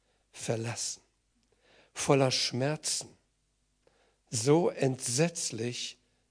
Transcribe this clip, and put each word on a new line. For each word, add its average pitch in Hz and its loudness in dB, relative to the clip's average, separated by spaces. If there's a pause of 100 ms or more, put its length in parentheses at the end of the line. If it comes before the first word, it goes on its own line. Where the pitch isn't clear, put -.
(320)
verlassen, - -6 (920)
voller 139 4
Schmerzen. - -2 (1200)
So 143 4
entsetzlich, 123 -2 (320)